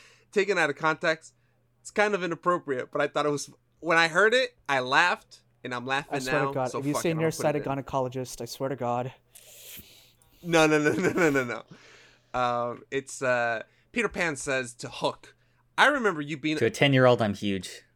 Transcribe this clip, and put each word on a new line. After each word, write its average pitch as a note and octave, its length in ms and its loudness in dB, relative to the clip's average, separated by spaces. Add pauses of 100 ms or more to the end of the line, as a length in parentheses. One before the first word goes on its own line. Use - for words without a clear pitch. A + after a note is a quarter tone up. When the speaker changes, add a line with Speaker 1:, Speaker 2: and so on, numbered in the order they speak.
(320)
Speaker 1:
taken G3 260 0
out D#3 120 2
of C3+ 80 -6
context. D#3+ 560 -2 (480)
It's - 100 -20
kind G#3 240 0
of F3+ 80 -2
inappropriate, D#3 680 -4
but C#3+ 80 -2
I D3 60 0
thought D3+ 180 -2
it D3 40 0
was, D3 200 -4 (320)
when E3 160 2
I E3 100 4
heard F#3+ 260 4
it, B3+ 220 0 (140)
I C#3 100 2
laughed. D#3 640 0 (220)
And B2+ 120 -8
I'm A#2+ 100 -8
laughing C#3 300 -4
Speaker 2:
I C#3 40 -2
swear C3 220 -2
Speaker 1:
now, C#3 60 0
Speaker 2:
to C#3 60 -4
God, B2+ 180 -2
Speaker 1:
so A#2+ 80 -6
Speaker 2:
if C3+ 60 -6
you F#3+ 80 -2
Speaker 1:
fuck A3 80 -2
Speaker 2:
say F#3 80 0
Speaker 1:
it, - 40 0
I'm D#3+ 40 -2
gonna D#3+ 140 0
put - 80 -8
it - 40 -6 (200)
Speaker 2:
nearsighted - 40 -6
Speaker 1:
in. C#3 160 -4
Speaker 2:
gynecologist, B2+ 580 -6
I A#2 40 -10
swear C3+ 240 -6
to C#3 60 -6
God. B2 360 -4 (1300)
Speaker 1:
No, E3 260 4
no, D3+ 120 4
no, D3+ 120 2
<laughs> - 20 0
no, E3 180 0
no, E3+ 180 4
no, C#3 140 2 (880)
no. B2 60 -2
Um, A#2+ 520 -2
it's, C3+ 300 -8
uh, A#2+ 420 0 (280)
Peter A3 160 -2
Pan E3+ 280 -2
says C3 400 -4
to - 120 -14
Hook, - 480 -6 (420)
"I G#3+ 100 8
remember A3 340 0
you D3 160 -8
being" D#3 200 -4
Speaker 3:
To B2 80 0
a A2+ 40 4
ten-year-old, B2+ 520 6
I'm G#2 120 0
huge. G2 480 -6 (140)